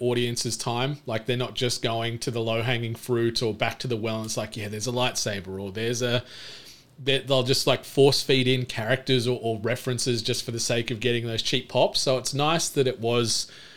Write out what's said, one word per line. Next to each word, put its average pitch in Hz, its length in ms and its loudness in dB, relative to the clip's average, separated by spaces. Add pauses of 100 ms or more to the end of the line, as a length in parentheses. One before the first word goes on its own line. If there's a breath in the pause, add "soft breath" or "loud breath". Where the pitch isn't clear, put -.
audience's 120 560 0
time. 127 480 -2
Like, 113 220 -4
they're 123 100 0
not 120 180 -4
just - 280 -2
going 117 380 -2
to - 100 -4
the 117 100 -2
low-hanging 113 540 0
fruit 117 480 0
or 113 100 0
back 113 280 -2
to - 60 -6
the 123 100 0
well, 110 200 -2
and 110 80 -6
it's 110 140 -6
like, 107 180 -6
"Yeah, 104 120 -6
there's 107 200 -6
a 123 40 -2
lightsaber," 101 680 -2
or 101 80 -8
there's 113 320 -2
a, 123 220 0 (720 loud breath)
they, 135 220 2
they'll 131 240 2
just, 131 240 2
like, 127 160 4
force 139 380 6
feed 131 260 4
in 127 160 2
characters 123 640 0
or, 123 120 0
or 113 200 -2
references 117 640 -2
just 120 220 -2
for - 60 -8
the 117 80 -4
sake 117 320 0
of 120 80 -4
getting 120 280 0
those 113 160 -2
cheap - 260 -2
pops. - 320 2
So 131 180 2
it's 120 160 -4
nice 151 360 2
that 135 180 2
it 123 100 -2
was 117 500 0 (280 loud breath)